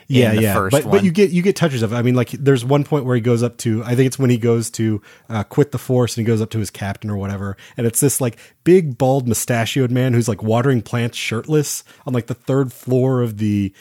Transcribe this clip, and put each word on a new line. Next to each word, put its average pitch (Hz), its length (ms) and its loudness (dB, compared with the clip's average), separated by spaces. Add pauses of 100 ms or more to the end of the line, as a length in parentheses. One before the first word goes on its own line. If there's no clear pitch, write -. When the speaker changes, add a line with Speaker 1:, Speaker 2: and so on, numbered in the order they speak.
Speaker 1:
Yeah, 123 240 4
Speaker 2:
in 110 60 2
the 110 60 2
Speaker 1:
yeah. 104 100 2
Speaker 2:
first 95 180 0
Speaker 1:
But, - 140 4
Speaker 2:
one. - 60 -2
Speaker 1:
but 202 120 4
you 185 80 4
get, 185 200 4
you 175 100 2
get 190 140 2
touches 139 260 0
of 110 120 -2
it. - 20 -4
I 120 60 -2
mean, 123 140 2
like, 123 160 0
there's 131 320 2
one 139 200 2
point 139 220 -2
where 127 100 0
he 120 60 0
goes 117 200 2
up 120 160 -4
to, 113 260 -2
I 120 120 -2
think 131 120 4
it's 123 120 -4
when 131 100 2
he 123 80 2
goes 117 340 0
to, 110 300 -2 (280)
uh, 107 140 -4
quit - 280 0
the 127 60 -6
force 123 380 0
and 113 100 -2
he 117 60 2
goes 110 100 0
up 110 100 -4
to 113 80 -4
his 101 100 -4
captain 101 400 -8
or 104 80 -4
whatever. 98 400 -6 (200)
And 117 100 -2
it's 113 120 -2
this, 143 220 0
like, 123 160 -4 (260)
big, 165 340 4
bald, 131 300 0
mustachioed 120 640 -2
man 127 220 0
who's, 117 140 2
like, 110 160 -4
watering 120 380 2
plants 120 360 -6
shirtless 143 680 -2 (220)
on, 131 80 -6
like, 120 140 -2
the 123 80 -6
third 135 360 -2
floor 127 500 0
of 113 160 -4
the, 104 440 0